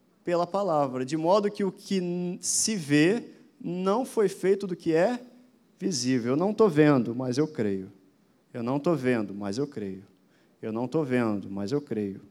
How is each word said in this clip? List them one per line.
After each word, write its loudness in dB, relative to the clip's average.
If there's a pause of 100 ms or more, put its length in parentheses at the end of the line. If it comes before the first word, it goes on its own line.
(240)
pela 2
palavra, 0
de -4
modo 4
que -4
o 0
que -4
n-, -4
se -2
vê 2 (320)
não 0
foi 0
feito 0
do -4
que -2
é 4 (580)
visível. 0
Eu 2
não 0
tô 4
vendo, 4
mas -2
eu 2
creio. -4 (520)
Eu -8
não -2
tô 2
vendo, -2
mas -6
eu -2
creio. -10 (560)
Eu -6
não -4
tô -2
vendo, 0
mas -6
eu 0
creio. -6 (100)